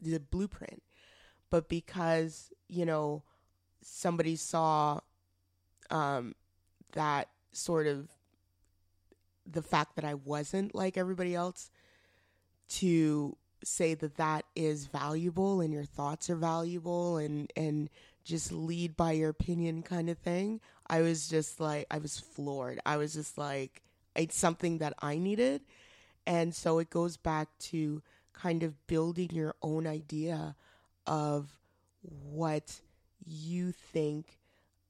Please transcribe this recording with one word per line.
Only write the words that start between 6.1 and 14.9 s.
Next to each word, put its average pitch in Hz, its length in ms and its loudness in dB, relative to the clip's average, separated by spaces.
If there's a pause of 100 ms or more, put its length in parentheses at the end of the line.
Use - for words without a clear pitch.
that 147 360 2 (220)
sort 160 360 0
of 143 220 -2 (1400)
the 160 160 -4
fact 151 340 2
that 156 80 -2
I 147 120 -2
wasn't 147 580 -4
like 190 240 0
everybody 180 380 -2
else, 175 340 -4 (1000)
to 156 680 2 (260)
say 165 300 0
that 156 240 -4
that 156 280 2 (100)
is 151 320 0
valuable 170 720 0